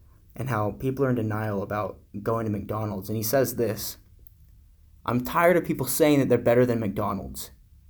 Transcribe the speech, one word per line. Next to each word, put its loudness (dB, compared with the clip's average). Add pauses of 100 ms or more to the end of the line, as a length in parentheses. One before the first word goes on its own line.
(380)
and -6
how 0
people -2
are 2
in 2
denial -2
about -6 (220)
going -2
to -2
McDonald's. -6
And -4
he -4
says 0
this, -4 (1080)
"I'm -2
tired 4
of 0
people -2
saying 4
that 2
they're 6
better 6
than 0
McDonald's. -4 (380)